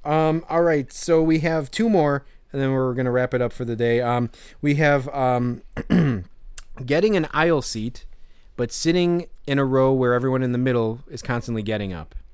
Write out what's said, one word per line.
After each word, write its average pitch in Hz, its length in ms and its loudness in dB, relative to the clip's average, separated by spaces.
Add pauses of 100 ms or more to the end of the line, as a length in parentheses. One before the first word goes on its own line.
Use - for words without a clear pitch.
Um, 156 460 0
all 170 140 2
right, 151 280 2
so 165 300 2
we 160 200 4
have 160 280 -2
two 226 180 0
more, 147 380 2 (260)
and 139 100 -4
then 135 100 0
we're 131 240 0
gonna 127 160 0
wrap 123 240 0
it 123 60 2
up 120 120 -2
for 127 120 -8
the 117 100 -4
day. 117 260 2
Um, 120 300 0 (280)
we 147 160 2
have, 143 340 2
um, 123 520 0 (280)
<clears throat> 135 360 2 (600)
getting 180 300 2
an 165 180 0
aisle 156 280 2
seat, - 440 -8 (500)
but 120 160 -4
sitting 175 560 0 (180)
in 139 140 0
a 139 60 2
row 131 280 4
where 127 220 2
everyone 131 260 0
in 123 120 0
the 123 40 -2
middle 120 520 0
is 131 120 -12
constantly 120 400 -4
getting 104 320 -4
up. 78 220 -14 (180)